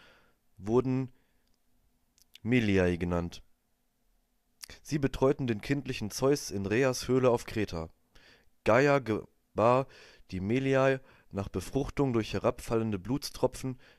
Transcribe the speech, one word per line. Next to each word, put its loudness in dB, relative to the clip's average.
wurden 0
Meliae 4
genannt. -4
Sie -4
betreuten 2
den -2
kindlichen -6
Zeus 0
in -6
Rheas 0
Höhle 4
auf 0
Kreta. -6
Gaia 6
gebar 0
die -6
Meliae 2
nach -6
Befruchtung -2
durch -2
herabfallende -2
Blutstropfen -4